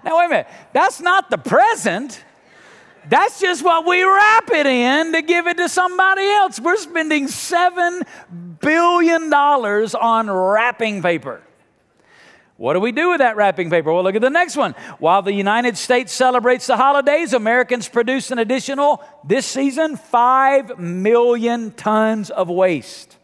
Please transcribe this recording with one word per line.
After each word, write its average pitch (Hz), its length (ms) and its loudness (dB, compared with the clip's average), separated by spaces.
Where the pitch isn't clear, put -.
Now, 320 140 0
wait 349 60 4
a 349 40 -4
minute. 196 180 0
That's 370 300 0
not 370 300 0
the 214 80 -2
present. 277 840 0
That's 370 320 0
just 359 240 -2
what 330 220 2
we 359 160 2
wrap 415 480 4
it 294 160 2
in 262 460 0
to 330 100 0
give 339 240 0
it 349 100 -2
to 349 100 -2
somebody 370 640 0
else. 403 300 0
We're 339 180 0
spending 311 500 -4
seven 349 760 -2
billion 330 720 2
dollars 247 640 0
on 226 340 0
wrapping 208 720 0
paper. 147 400 -4
What 131 160 -2
do 185 80 0
we 233 100 -2
do 311 180 0
with 349 80 0
that 240 180 2
wrapping 190 360 0
paper? 160 200 0
Well, 180 120 0
look 190 120 0
at 214 60 0
the 247 80 2
next 330 260 -4
one. 262 180 -2
While 175 240 2
the 202 100 -4
United 208 420 0
States 254 380 -2
celebrates 254 540 0
the 220 100 2
holidays, 277 560 2
Americans 240 560 0
produce 240 400 -2
an 254 80 -4
additional, 269 680 -2
this 214 240 0
season, 277 500 -2
five 262 800 2
million 226 960 0
tons 214 580 0
of 185 180 -4
waste. 175 760 -2